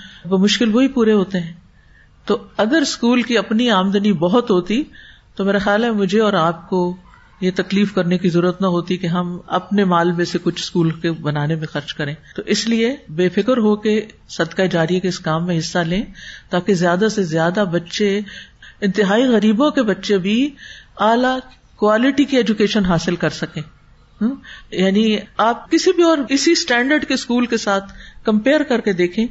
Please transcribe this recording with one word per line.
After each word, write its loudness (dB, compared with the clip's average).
وہ 0
مشکل 2
وہی 4
پورے 2
ہوتے 0
ہیں۔ -8
تو 0
اگر 2
اسکول 0
کی 0
اپنی 0
آمدنی 2
بہت 2
ہوتی 0
تو -4
میرا 2
خیال 0
ہے 0
مجھے 0
اور 2
آپ -2
کو -2
یہ 0
تکلیف 0
کرنے 0
کی 0
ضرورت 0
نہ 0
ہوتی -2
کہ -6
ہم -4
اپنے 0
مال 2
میں 0
سے -2
کچھ -4
اسکول 0
کے -4
بنانے -4
میں -6
خرچ -8
کریں۔ -8
تو -8
اس -2
لیے 0
بے 0
فکر 0
ہو 2
کے -2
صدقہ -4
جاریہ 0
کے -2
اس -4
کام -4
میں -2
حصہ -4
لیں -2
تاکہ 0
زیادہ 2
سے -2
زیادہ 0
بچے، -2
انتہائی 2
غریبوں 2
کے 0
بچے 0
بھی 0
اعلیٰ 2
کوالٹی 2
کی 0
ایجوکیشن 2
حاصل 0
کر -2
سکیں۔ -8
ہم؟ -2
یعنی 2
آپ 0
کسی 4
بھی 4
اور 4
اسی 2
اسٹینڈرڈ 0
کے -2
اسکول -2
کے 0
ساتھ -2
کمپیئر 2
کر 0
کے 0
دیکھیں 0